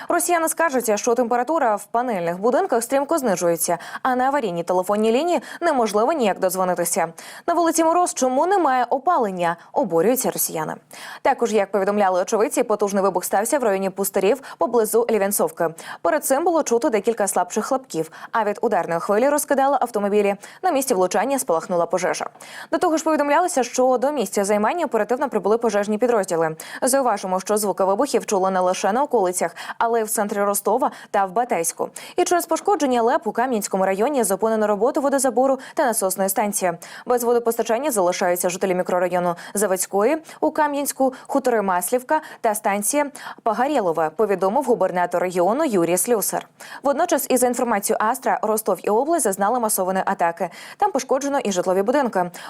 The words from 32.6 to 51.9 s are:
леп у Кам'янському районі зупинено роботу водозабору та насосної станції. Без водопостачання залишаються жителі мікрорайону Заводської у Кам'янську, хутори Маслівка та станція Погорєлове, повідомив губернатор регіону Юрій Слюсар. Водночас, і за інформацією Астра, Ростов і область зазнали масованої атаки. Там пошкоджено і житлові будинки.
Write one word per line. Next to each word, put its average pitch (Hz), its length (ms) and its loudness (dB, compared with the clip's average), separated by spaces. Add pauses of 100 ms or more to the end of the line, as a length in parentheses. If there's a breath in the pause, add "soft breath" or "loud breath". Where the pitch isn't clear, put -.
леп 247 240 0
у 202 60 -2
Кам'янському 214 540 -2
районі 220 380 0
зупинено 214 420 0
роботу 214 340 2
водозабору 262 580 2 (160 loud breath)
та 311 100 2
насосної 196 460 0
станції. 202 420 0 (340 loud breath)
Без 240 180 0
водопостачання 233 640 0
залишаються 180 580 0
жителі 175 260 -2
мікрорайону 180 600 0 (200 loud breath)
Заводської 202 680 0 (180 loud breath)
у 311 100 0
Кам'янську, 285 640 0 (120 loud breath)
хутори 254 360 0
Маслівка 247 580 0 (200 loud breath)
та 214 140 0
станція 214 560 -2 (320 loud breath)
Погорєлове, 202 680 0
повідомив 202 540 0
губернатор 180 580 0
регіону 185 420 0
Юрій 180 320 2
Слюсар. 190 500 -2 (360 loud breath)
Водночас, 285 480 0
і 254 60 4
за 240 100 2
інформацією 240 540 0
Астра, 220 420 0
Ростов 214 400 0
і - 80 -2
область 285 340 2
зазнали 202 360 0
масованої 190 460 0
атаки. 175 440 -2 (260 loud breath)
Там 403 160 0
пошкоджено 277 460 0
і 208 140 -2
житлові 180 300 2
будинки. 208 480 0 (200 loud breath)